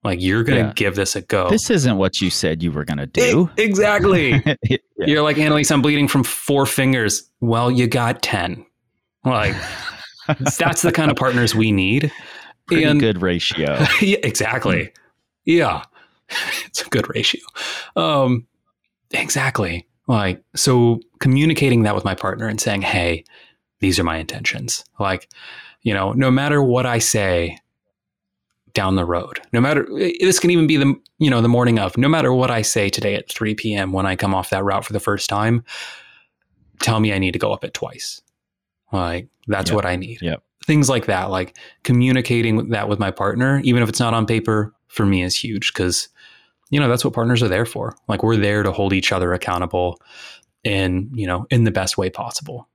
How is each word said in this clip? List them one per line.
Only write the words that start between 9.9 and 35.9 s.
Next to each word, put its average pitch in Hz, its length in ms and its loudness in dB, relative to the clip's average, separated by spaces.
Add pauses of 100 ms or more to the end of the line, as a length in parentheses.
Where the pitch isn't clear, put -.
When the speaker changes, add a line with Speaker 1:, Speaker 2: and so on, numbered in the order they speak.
Speaker 2:
<laughs> 139 320 -2
Speaker 1:
that's 165 240 0
the - 80 4
kind 156 200 2
of 143 60 0
partners 123 380 0
we 110 160 4
need. 104 400 2 (560)
Speaker 2:
Pretty 160 180 2
Speaker 1:
And 151 140 4
Speaker 2:
good 107 240 2
ratio. 82 720 0
Speaker 1:
<laughs> - 80 0
Yeah, 196 240 2
exactly. 110 640 -2
Speaker 2:
Hmm. - 40 -18 (540)
Speaker 1:
Yeah. 156 380 2 (460)
<laughs> - 380 -8
It's - 160 -8
a - 60 -12
good - 260 -2
ratio. - 280 -4 (520)
Um, 135 520 2 (680)
exactly. 95 720 -4 (220)
Like, 101 340 0 (140)
so 120 440 4 (200)
communicating 135 640 4
that 104 100 0
with 95 100 -4
my 95 120 0
partner 110 320 -6
and 107 120 -4
saying, 101 220 -2
"Hey, 85 420 -2 (560)
these 95 180 2
are 92 60 0
my 82 140 -2
intentions." - 680 -8 (140)
Like, 95 300 -4 (540)
you 110 120 0
know, 98 180 -2
no 131 180 2
matter 143 320 2
what 123 240 2
I 120 120 0
say 90 600 0 (1160)
down 95 220 0
the 90 80 2
road, 87 360 -4 (120)
no 117 80 2
matter, 139 260 2 (340)
this 185 200 4
can 175 100 4
even 165 160 4
be 151 120 4
the, 139 160 4 (240)
you 156 120 4
know, 120 120 2
the 117 60 4
morning 120 300 4
of, 95 200 -2
no 131 100 4
matter 151 240 2
what 127 180 2
I 113 120 0
say 104 260 0
today 101 260 -2
at - 160 -6
three 107 240 -4
P 107 200 -4
M 95 180 -2
when 95 140 0
I 92 100 -2
come 98 180 0
off 92 160 -2
that 98 140 -2
route 98 200 0
for - 100 -12
the 101 60 -2
first 101 280 -4
time, 113 340 0 (1160)